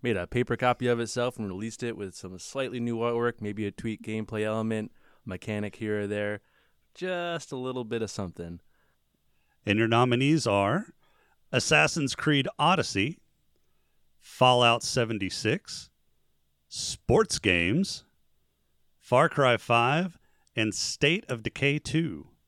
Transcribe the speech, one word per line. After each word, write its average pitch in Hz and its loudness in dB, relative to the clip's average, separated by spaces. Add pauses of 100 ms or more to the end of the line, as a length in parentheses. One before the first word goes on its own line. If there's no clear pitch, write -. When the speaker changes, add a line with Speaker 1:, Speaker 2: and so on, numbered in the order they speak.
Speaker 1:
Made 120 0
a 90 -4
paper 120 -2
copy 123 0
of 120 2
itself 120 -4
and 110 -6
released 101 -8
it 117 -6
with 95 -10
some 92 -14
slightly 127 -6
new 120 -2
artwork, 117 0
maybe 104 -6
a 101 -2
tweaked 110 -8
gameplay 110 -6
element, 110 -2 (360)
mechanic 104 -6
here 107 -4
or 101 -4
there. 104 -4 (540)
Just 175 -6
a 139 -6
little 127 -4
bit 113 -4
of 101 -4
something. 87 -8 (1040)
Speaker 2:
And 104 2
your 113 2
nominees 127 4
are 104 2 (680)
Assassin's 151 2
Creed 143 2 (100)
Odyssey, 151 2 (1000)
Fallout 123 4
seventy-six, 113 -4 (760)
sports - 0
games, 95 2 (960)
Far 139 4
Cry 127 4
five, 139 0 (380)
and 110 0
State - 0
of 117 -6
Decay 135 -2
two. 147 -4 (180)